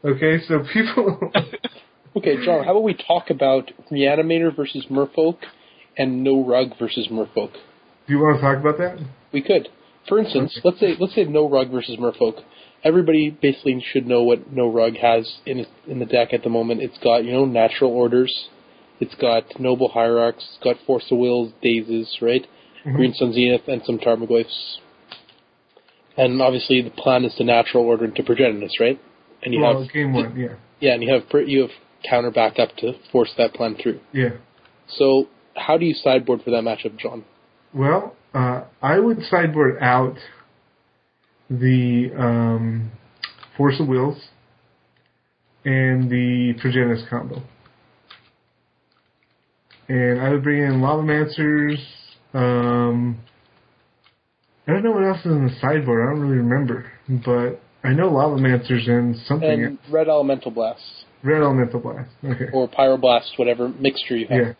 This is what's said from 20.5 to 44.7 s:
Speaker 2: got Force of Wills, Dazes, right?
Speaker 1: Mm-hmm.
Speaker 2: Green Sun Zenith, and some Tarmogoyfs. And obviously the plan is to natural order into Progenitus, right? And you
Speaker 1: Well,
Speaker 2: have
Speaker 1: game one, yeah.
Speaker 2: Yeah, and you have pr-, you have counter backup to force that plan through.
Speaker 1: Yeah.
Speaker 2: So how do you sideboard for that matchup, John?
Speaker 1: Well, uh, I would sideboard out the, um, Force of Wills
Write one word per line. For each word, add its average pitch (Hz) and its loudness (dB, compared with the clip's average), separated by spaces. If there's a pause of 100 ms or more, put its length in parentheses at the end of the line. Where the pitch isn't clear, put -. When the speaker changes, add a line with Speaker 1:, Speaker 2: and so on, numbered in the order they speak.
Speaker 2:
got 120 0 (100)
Force 127 0
of 131 2
Wills, 120 0 (100)
Dazes, 113 -2
right? 120 0 (420)
Speaker 1:
Mm-hmm. 139 -4
Speaker 2:
Green 147 2
Sun 123 -2
Zenith, 123 2
and 127 -4
some 120 -2
Tarmogoyfs. 117 -2 (1400)
And 131 2
obviously 127 2
the 113 -6
plan 127 2
is 117 -4
to 131 -2
natural 120 4
order 117 2
into 110 -4
Progenitus, 110 0
right? 123 2 (420)
And 123 -6
you 151 0
Speaker 1:
Well, 135 2
Speaker 2:
have 127 -12
Speaker 1:
game 147 -2
one, 117 -2
yeah. 120 -8 (240)
Speaker 2:
Yeah, 135 2
and 117 -2
you 117 -2
have 117 0
pr-, 143 2
you 135 2
have 120 -2 (360)
counter 120 0
backup 113 0
to 117 -6 (180)
force 120 2
that 117 2
plan 113 -4
through. 117 -4 (120)
Speaker 1:
Yeah. 123 -2 (520)
Speaker 2:
So 135 2 (280)
how 156 0
do 170 0
you 160 0
sideboard 127 0
for 123 -4
that 117 0
matchup, 110 -6
John? 113 -10 (480)
Speaker 1:
Well, 151 0 (200)
uh, 123 -2 (180)
I 151 2
would 226 2
sideboard 151 2
out 131 2 (1300)
the, 123 2
um, 113 0 (680)
Force 139 2
of 156 -2
Wills 131 -2 (1500)